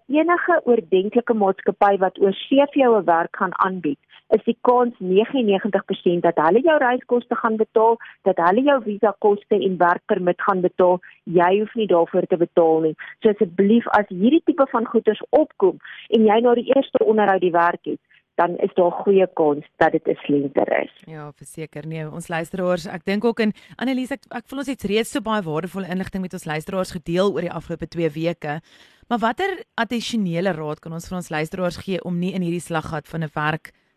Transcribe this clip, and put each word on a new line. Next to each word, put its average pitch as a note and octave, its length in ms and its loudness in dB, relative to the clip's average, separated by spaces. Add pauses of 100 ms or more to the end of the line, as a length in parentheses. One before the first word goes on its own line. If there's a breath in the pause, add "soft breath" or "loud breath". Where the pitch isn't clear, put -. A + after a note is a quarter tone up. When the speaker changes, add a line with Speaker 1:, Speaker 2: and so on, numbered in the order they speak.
Speaker 1:
enige E4 560 2
oordentlike A3 720 0
maatskappy G3+ 640 2
wat F#3 220 -2
oor G3 120 4
see C#4 420 2
vir C#4 80 2
jou A#3+ 160 6
'n F3+ 60 -2
werk E3+ 320 0
gaan F3+ 220 -4
aanbied, F3 400 -2 (320 soft breath)
is - 140 2
die A#3+ 160 0
kans B3 380 2
negenennegentig G3 880 0
persent F3 360 0
dat E3+ 140 2
hulle E3 240 4
jou D#4 180 4
reiskoste B3 560 -2
gaan A3 220 -2
betaal, A3 400 2 (260 loud breath)
dat F#3+ 140 0
hulle F3+ 260 2
jou C#4 200 2
visa G#3 360 -2
koste G#3 360 0
en F#3+ 240 0
werkpermit F3+ 600 0
gaan F#3+ 200 0
betaal. F3+ 400 2 (240 loud breath)
Jy F3 360 2
hoef G#3 140 -6
nie A3 120 -2
daarvoor F3+ 400 2
te F3+ 100 0
betaal E3 440 2
nie. D#3 160 -2 (260 loud breath)
So A3 80 4
asseblief, G3+ 580 2
as G#3 200 2
hierdie A#3 360 2
tipe C4+ 260 2
van A3+ 160 -2
goeders G#3+ 440 -2
opkom - 480 0 (320 loud breath)
en A3 160 4
jy G#3+ 140 4
na A#3+ 140 4
die A#3+ 200 -2
eerste - 300 0
onderhoud G3+ 360 2
die F#3 100 2
werk E3+ 340 0
het, - 140 -6 (380 soft breath)
dan F3 200 0
is - 180 -2
daar F3 160 2
goeie F#3+ 440 2
kans D3+ 300 0 (120)
dat D#3+ 160 2
dit D#3+ 160 -2
'n D#3 160 -2
slenter - 580 0
is. - 100 -10 (140)
Speaker 2:
Ja, D3+ 260 -14
verseker. D3+ 540 -14
Nee, D#3+ 240 -8
ons E3 180 -14
luisteraars, F3+ 580 -4
ek - 180 -12
dink G3+ 200 -2
ook A#3 160 0
in, G#3+ 120 0 (240 loud breath)
Annelies, B3+ 360 -4
ek, C4 80 -10 (100)
ek A#3+ 160 -12
voel C4+ 120 -12
ons C4+ 100 -8
het C4 140 -8
reeds G#3 280 -2
so C#4+ 100 -4
baie G#3+ 220 -4
waardevolle E3+ 480 -8
inligting F#3+ 320 -8
met F3+ 100 -10
ons F3+ 140 -14
luisteraars F#3 460 -6
gedeel F3+ 420 0
oor D3 60 -4
die E3+ 120 -6
afgelope E3 360 -10
twee E3+ 200 -2
weke. D#3+ 520 -6 (480 soft breath)
Maar A#3 100 -2
watter E4+ 460 -4 (100)
addisionele G3+ 800 -4
raad D3+ 280 -8
kan E3 120 -14
ons E3 160 -12
vir F#3 80 -10
ons F3 140 -10
luisteraars E3+ 460 -4
gee - 260 -8
om F3+ 160 -6
nie F3+ 140 -4
in F#3 100 -6
hierdie E3+ 180 -4
slaggat D#3+ 480 -8
van E3 160 -8
'n D3+ 100 -10
werk D#3 380 -6 (240)